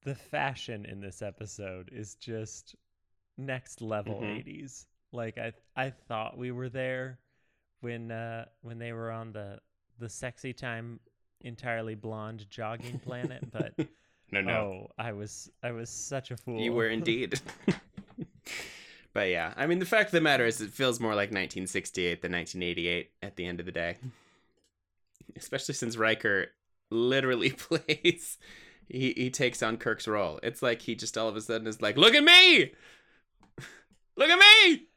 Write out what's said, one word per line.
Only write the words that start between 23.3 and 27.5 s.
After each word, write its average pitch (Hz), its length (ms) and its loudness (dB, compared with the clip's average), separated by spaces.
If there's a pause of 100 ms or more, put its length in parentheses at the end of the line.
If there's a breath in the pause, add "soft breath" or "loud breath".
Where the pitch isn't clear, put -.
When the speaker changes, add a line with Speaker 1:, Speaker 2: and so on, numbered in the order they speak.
Speaker 2:
the 87 100 -6
end 87 140 -6
of 87 60 -8
the 90 80 -12
day. 85 240 -4 (1400 soft breath)
Especially - 400 -6
since 117 220 -6
Riker 110 500 2 (420)
literally 123 600 2